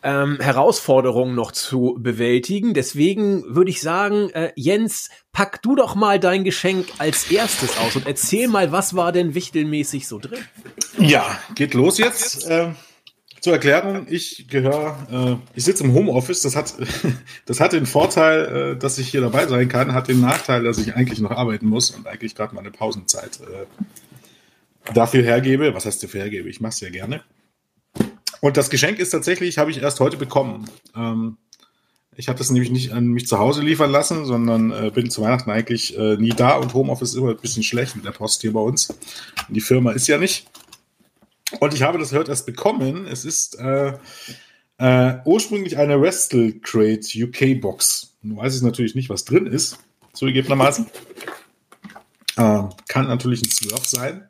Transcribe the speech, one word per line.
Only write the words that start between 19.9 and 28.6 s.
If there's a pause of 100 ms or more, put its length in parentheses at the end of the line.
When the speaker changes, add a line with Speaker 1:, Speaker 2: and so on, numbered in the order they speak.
Speaker 2:
hat
den
Nachteil,
dass
ich
eigentlich
noch
arbeiten
muss
und
eigentlich
gerade
meine
Pausenzeit,
äh,
dafür
hergebe.
Was
heißt
dafür
hergebe?
Ich
mach's
ja
gerne. (1160)
Und
das